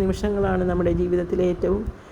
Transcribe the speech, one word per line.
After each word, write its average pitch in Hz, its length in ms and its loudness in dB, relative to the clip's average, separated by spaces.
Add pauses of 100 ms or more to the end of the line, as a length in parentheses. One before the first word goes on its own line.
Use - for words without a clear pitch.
നിമിഷങ്ങളാണ് 196 680 0
നമ്മുടെ 175 300 2
ജീവിതത്തിലെ 180 520 0
ഏറ്റവും 180 300 0 (300)